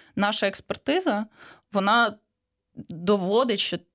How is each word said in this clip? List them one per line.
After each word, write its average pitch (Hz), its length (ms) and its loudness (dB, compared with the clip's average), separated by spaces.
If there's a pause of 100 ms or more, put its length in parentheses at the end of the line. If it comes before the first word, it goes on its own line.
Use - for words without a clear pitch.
(160)
наша 202 300 0
експертиза, 220 800 -2 (460)
вона 214 440 2 (720)
доводить, 202 720 0
що - 180 -4 (160)